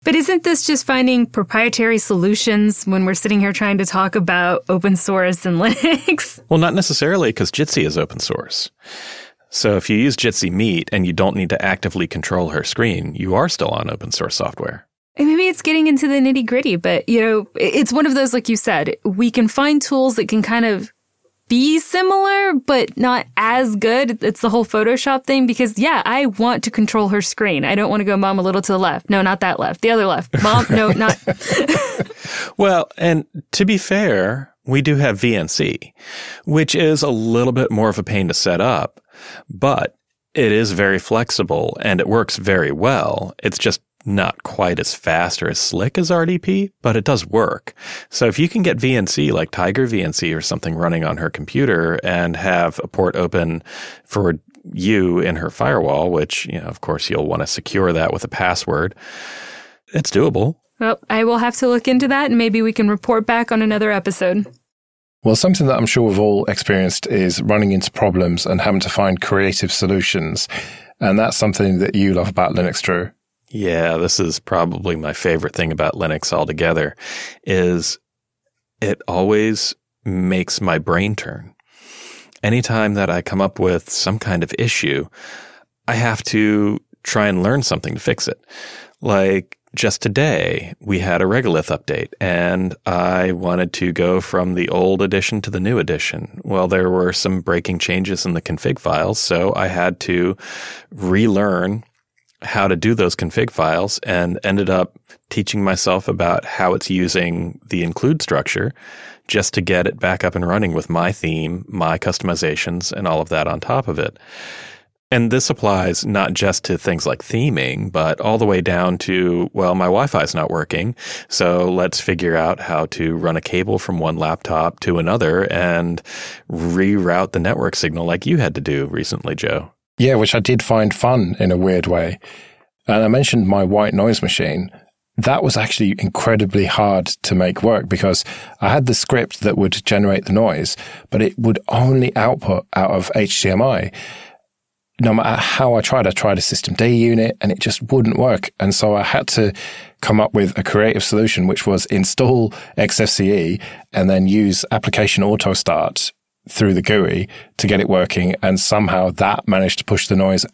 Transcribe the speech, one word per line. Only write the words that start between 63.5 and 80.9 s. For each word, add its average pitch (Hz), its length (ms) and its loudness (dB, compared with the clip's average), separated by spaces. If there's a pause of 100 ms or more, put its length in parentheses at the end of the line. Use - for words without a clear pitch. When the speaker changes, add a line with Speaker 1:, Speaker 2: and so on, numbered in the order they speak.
Speaker 1:
on 220 120 2
another 214 280 0
episode. 196 560 0 (800)
Speaker 3:
Well, 110 100 6
something 180 320 4
that 131 120 2
I'm 113 80 2
sure 117 200 2
we've 98 120 2
all 104 260 2
experienced 95 640 0
is 92 360 0
running 104 300 4
into 95 180 0
problems 90 540 0
and 92 160 0
having 98 200 2
to - 100 -4
find 95 300 0
creative 98 520 0
solutions. 92 760 -2 (520)
And 101 180 2
that's 113 180 0
something 98 420 0
that 95 160 0
you 98 180 2
love 87 160 0
about 90 260 0
Linux, 90 280 -2
Drew. 87 280 -2 (380)
Speaker 2:
Yeah, 82 480 -2
this 87 220 0
is 85 220 -2
probably 90 560 -2
my 78 160 -6
favorite 80 420 -2
thing 82 160 -2
about 76 240 -2
Linux 78 380 -4
altogether, 80 640 -2 (480)
is 90 540 0 (800)
it 101 260 -2
always 107 680 0 (300)
makes 92 560 -2
my 87 180 2
brain 90 360 0